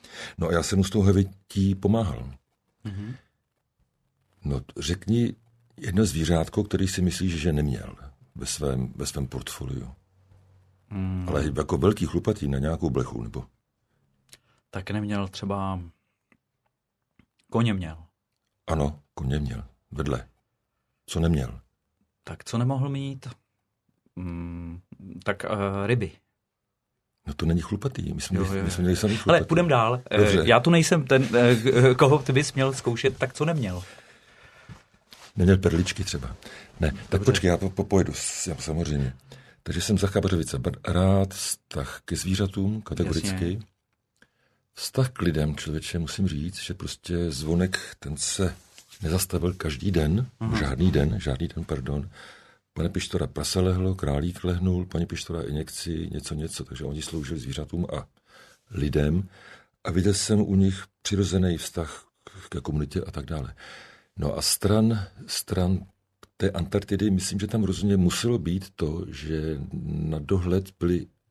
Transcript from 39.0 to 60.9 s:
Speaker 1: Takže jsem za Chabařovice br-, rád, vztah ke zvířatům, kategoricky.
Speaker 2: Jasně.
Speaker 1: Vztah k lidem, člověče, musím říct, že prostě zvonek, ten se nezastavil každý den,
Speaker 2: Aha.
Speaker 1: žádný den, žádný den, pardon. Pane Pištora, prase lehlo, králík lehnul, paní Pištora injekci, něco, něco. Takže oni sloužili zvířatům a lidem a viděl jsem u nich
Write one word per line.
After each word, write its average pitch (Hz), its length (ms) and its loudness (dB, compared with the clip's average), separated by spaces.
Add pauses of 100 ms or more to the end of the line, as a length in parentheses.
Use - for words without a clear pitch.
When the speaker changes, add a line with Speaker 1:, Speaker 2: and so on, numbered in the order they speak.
Speaker 1:
Takže - 180 -4
jsem 98 180 2
za 95 80 2
Chabařovice 90 520 0
br-, - 340 -4
rád, 95 420 4
vztah - 680 -8
ke 82 120 -4
zvířatům, 98 640 -2
kategoricky. 87 720 -2
Speaker 2:
Jasně. 104 140 -8 (1080)
Speaker 1:
Vztah - 360 -2
k - 120 -12
lidem, 76 340 2
člověče, 78 420 -6
musím 85 300 -2
říct, 76 280 -4
že - 180 -8
prostě 87 560 -4
zvonek, 85 680 0
ten 73 180 -8
se - 400 -2 (460)
nezastavil 87 520 0
každý 78 360 -4
den, 85 360 2 (140)
Speaker 2:
Aha. 110 180 0
Speaker 1:
žádný 73 320 2
den, 76 300 2
žádný 71 280 -2
den, 85 160 -6
pardon. 69 460 -4 (640)
Pane 82 160 -2
Pištora, 82 380 -2
prase 73 340 -2
lehlo, 92 340 2
králík 78 500 -2
lehnul, 90 420 0
paní 82 200 -4
Pištora 82 360 -8
injekci, 80 720 -6
něco, 76 220 -8
něco. 78 300 -6
Takže 67 200 -12
oni 73 180 -6
sloužili 76 380 -6
zvířatům 71 460 -6 (120)
a 65 80 -8 (640)
lidem 76 580 2 (560)
a - 60 -4
viděl 98 240 4
jsem 104 260 2
u 98 160 2
nich 95 280 4 (180)